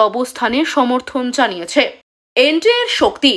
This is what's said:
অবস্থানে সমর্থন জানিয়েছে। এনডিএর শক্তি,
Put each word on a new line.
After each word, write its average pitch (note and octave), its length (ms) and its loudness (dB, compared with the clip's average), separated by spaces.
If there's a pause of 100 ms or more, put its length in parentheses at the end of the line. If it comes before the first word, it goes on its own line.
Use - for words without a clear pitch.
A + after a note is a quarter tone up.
অবস্থানে B3 520 -4 (160)
সমর্থন B3+ 560 -2
জানিয়েছে। F#3 520 -2 (520)
এনডিএর E4 540 2 (100)
শক্তি, A3+ 380 2